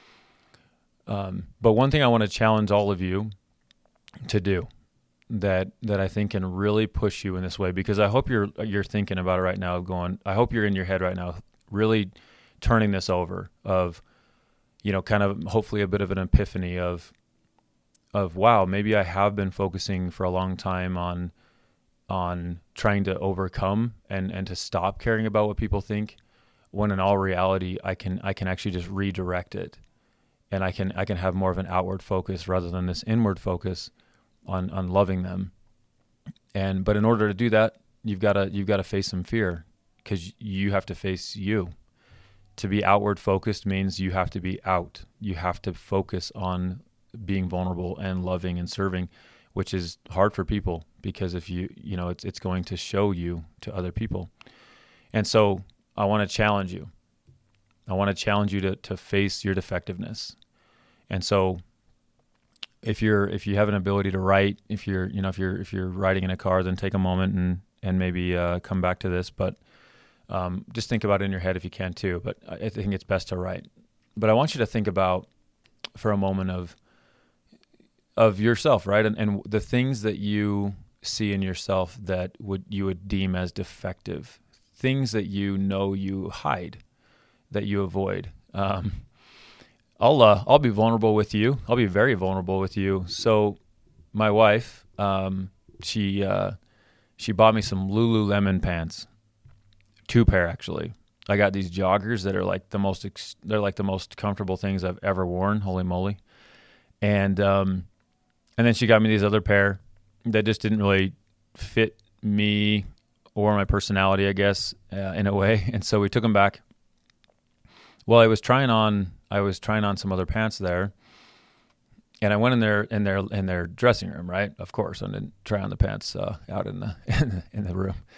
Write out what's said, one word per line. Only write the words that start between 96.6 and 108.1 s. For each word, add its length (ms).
she 160
bought 240
me 60
some 280
Lululemon 720
pants, 460
two 160
pair 200
actually. 460
I 80
got 160
these 180
joggers 540
that 100
are, 80
like, 280
the 80
most 260
ex-, 400
they're, 160
like, 160
the 80
most 320
comfortable 400
things 260
I've 180
ever 240
worn. 360
Holy 240
moly. 320
And, 380
um, 460